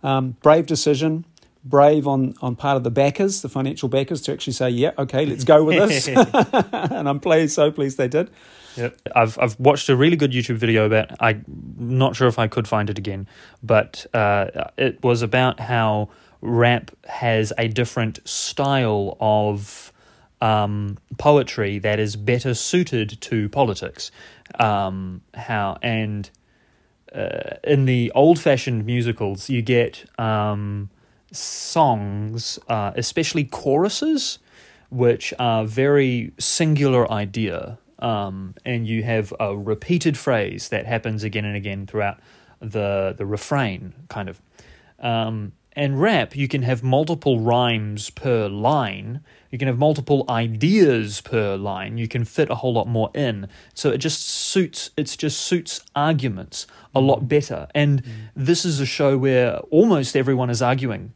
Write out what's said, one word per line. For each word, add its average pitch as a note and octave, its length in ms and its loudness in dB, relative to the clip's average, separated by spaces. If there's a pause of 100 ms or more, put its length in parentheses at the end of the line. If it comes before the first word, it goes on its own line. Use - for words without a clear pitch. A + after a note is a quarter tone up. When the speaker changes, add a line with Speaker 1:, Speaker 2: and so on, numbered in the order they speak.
Speaker 1:
Um, C3 400 -2
brave D#3 240 8
decision, D#3 580 0 (400)
brave C#3+ 440 6
on, C3 320 0
on B2 160 -4
part C#3 200 0
of B2 80 -2
the B2+ 60 0
backers, C#3+ 520 0
the C3+ 60 -8
financial C3+ 400 -4
backers, C3+ 340 -2
to C#3+ 100 -6
actually D3 220 -6
say, B2+ 160 0
"Yeah, B2 280 0
okay, C#3 280 0
let's C#3+ 180 -4
go D#3 200 8
with F3 240 4
this." C#3+ 200 2
<laughs> - 0 -
Speaker 2:
<laughs> A3 640 2
Speaker 1:
And D3+ 360 -4
I'm C#3+ 120 -2
pleased, D#3+ 340 2
so D3+ 160 4
pleased C#3 280 -4
they B2+ 100 0
did. D#3 220 -2 (460)
Speaker 2:
Yep. A#2+ 200 -6 (200)
I've, A2+ 220 2
I've A#2 200 0
watched C3 300 4
a C3+ 80 6
really D#3+ 200 4
good C#3+ 160 0
YouTube B2 240 -2
video A2 300 2
about, A2 320 2
I'm G#2+ 260 0 (340)
not B2+ 360 0
sure B2+ 140 4
if A2+ 100 0
I A2+ 80 2
could G#2+ 220 -4
find G#2+ 220 -2
it G2+ 80 -6
again, G2 280 -8 (360)
but, A2 520 0
uh, G2+ 600 0
it - 260 -2
was A#2+ 200 2
about B2+ 380 2
how A2 500 0 (320)
rap A#2+ 480 2 (160)
has A2 520 0
a A#2 100 0
different A2+ 600 -4
style A#2+ 920 0
of, G#2+ 720 0 (500)
um, G#2 560 -2 (180)
poetry B2 600 2
that G#2 200 0
is G#2+ 180 -2
better B2 360 -2
suited A2+ 680 -2
to A2 260 -2
politics. - 640 -2 (500)
Um, F#2+ 640 -2 (100)
how, G#2 500 -6
and, G#2+ 460 -4 (840)
uh, - 500 -8
in C#3 220 4
the B2 280 2
old-fashioned C#3 720 4
musicals, A2+ 640 -2
you A#2+ 140 0
get, A#2+ 420 0 (160)
um, G#2 680 -2 (420)
songs, G#2+ 1300 -2 (100)
uh, G#2 280 -2
especially D#3 480 -2
choruses, G3+ 920 0 (520)
which B2 480 0
are A2+ 260 0
very C3 760 2
singular C#3 720 2
idea. G#2 680 -4 (200)
Um, G2 560 -4 (100)
and A#2 220 -4
you A2+ 160 -2
have A2 380 -2
a G2+ 160 -2
repeated B2+ 600 -2
phrase G2 500 -2
that G#2 180 -4
happens A2 380 -4
again G#2 200 -4
and G#2 120 -6
again G2 300 -8
throughout G2+ 320 -4 (420)
the, G2+ 560 -2
the G2+ 100 -6
refrain, G#2 680 -4 (140)
kind G2 200 -10
of. F2+ 120 -14 (600)
Um, A2 520 -4 (200)
and C#3 280 0
rap, F3+ 360 2
you C#3 120 -2
can C3+ 140 -2
have A#2+ 200 0
multiple C3+ 580 0
rhymes A2+ 720 0
per A2+ 380 -2
line. G#2+ 720 -2 (300)
You B2 80 -10
can C3+ 100 -2
have B2 100 0
multiple D3 500 2
ideas A#2 920 2
per G2+ 360 -2
line. G2 420 -6
You A2+ 100 -4
can A#2+ 160 -2
fit - 260 0
a B2 40 0
whole B2 180 -2
lot A2+ 160 0
more A2+ 260 0
in. A2 340 -2 (260)
So - 160 0
it B2 80 0
just D#3 240 -4
suits, - 760 -2
it's - 200 -4
just - 240 -4
suits - 420 -4 (120)
arguments C3 720 -2 (280)
a C3+ 60 4
lot C3+ 240 4
Speaker 1:
Mm. B2 40 -4
Speaker 2:
better. C#3+ 460 -2
And C#3+ 280 2
Speaker 1:
Mm. B2+ 60 -14 (260)
Speaker 2:
this D#3 300 0
is D3+ 160 -2
a C3+ 60 -2
show C#3 320 2
where B2+ 400 2 (120)
almost D#3 460 4
everyone B2+ 320 2
is A#2+ 140 0
arguing B2 540 -2